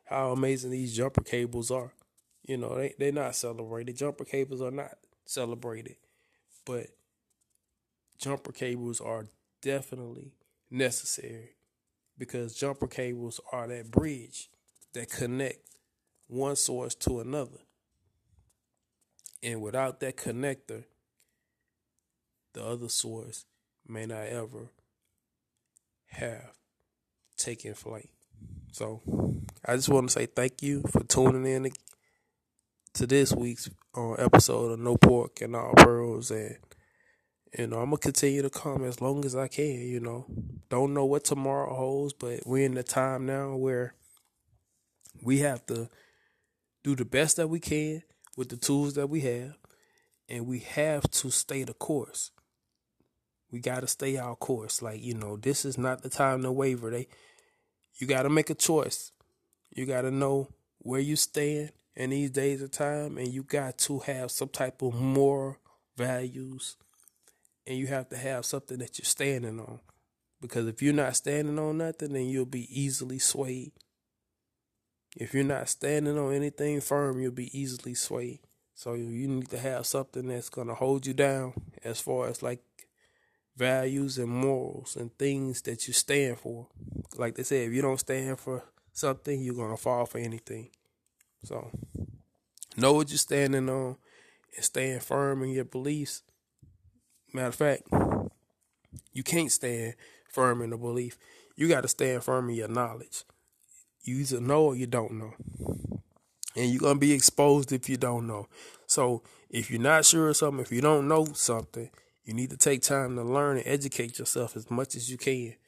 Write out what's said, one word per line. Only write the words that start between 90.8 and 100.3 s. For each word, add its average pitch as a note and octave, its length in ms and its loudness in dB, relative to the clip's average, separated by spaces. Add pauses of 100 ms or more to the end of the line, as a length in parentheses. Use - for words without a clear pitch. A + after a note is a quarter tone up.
So A#2 260 -8 (1080)
know C3 180 8
what D3+ 160 4
you're D3 80 0
standing C#3 500 2
on C3 280 -2 (600)
and - 80 -2
stand C3 380 -2
firm C3+ 400 0
in C3 80 -2
your C3 140 -2
beliefs. C#3 580 -4 (1080)
Matter B2+ 160 -2
of A#2+ 60 -4
fact, D3 280 2 (1300)
you D#3+ 100 -6
can't E3 300 2
stand A#2 420 -2 (340)
firm B2 340 4